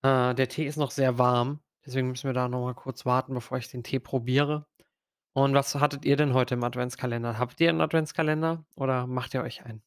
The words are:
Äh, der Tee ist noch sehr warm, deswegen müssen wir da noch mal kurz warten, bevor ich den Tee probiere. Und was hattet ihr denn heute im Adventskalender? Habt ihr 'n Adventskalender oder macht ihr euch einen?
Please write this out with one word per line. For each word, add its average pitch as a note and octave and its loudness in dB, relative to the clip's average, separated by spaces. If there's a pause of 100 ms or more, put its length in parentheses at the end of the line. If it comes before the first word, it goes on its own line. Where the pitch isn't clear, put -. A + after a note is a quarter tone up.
Äh, B2+ 2
der B2+ 0
Tee - -4
ist D3 -6
noch D3 0
sehr C3 0
warm, B2 4 (260)
deswegen B2+ 0
müssen B2+ -6
wir B2+ -2
da B2+ 0
noch B2 -2
mal B2 -4
kurz - -8
warten, C3 0
bevor B2+ -4
ich A#2+ -8
den B2 -10
Tee - -2
probiere. C#3 0 (680)
Und C#3 4
was C#3 2
hattet C#3 0
ihr C#3 4
denn C#3+ 2
heute B2+ 2
im A#2+ -2
Adventskalender? A#2+ -4
Habt B2 -4
ihr E3 6
'n D#3+ 0
Adventskalender D#3 0 (120)
oder C3 0
macht B2+ -4
ihr B2+ 0
euch - -10
einen? A2 -12